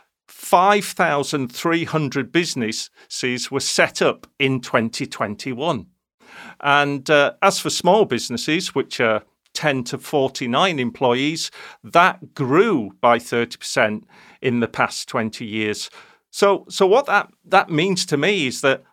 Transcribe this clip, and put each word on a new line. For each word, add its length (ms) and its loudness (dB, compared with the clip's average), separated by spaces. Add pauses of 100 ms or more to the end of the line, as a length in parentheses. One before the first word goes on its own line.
(280)
five 580 2
thousand 640 -2
three 320 -2
hundred 480 -4
businesses 1200 -4
were 80 -2
set 420 0
up 260 0 (120)
in 220 0
twenty 440 -2
twenty-one. 800 -6 (760)
And, 480 0
uh, 320 4
as 180 2
for 100 -4
small 360 4
businesses, 680 -4
which 280 -4
are 220 2 (300)
ten 320 -2
to 120 -10
forty-nine 840 0
employees, 720 -2 (320)
that 500 2
grew 580 2 (100)
by 180 6
thirty 380 -4
percent 480 -2 (360)
in 200 0
the 80 0
past 400 -4
twenty 360 -6
years. 440 -6 (420)
So, 360 2
so 180 0
what 200 4
that, 260 -2 (140)
that 240 2
means 380 0
to 100 -2
me 300 0
is 120 -6
that 320 0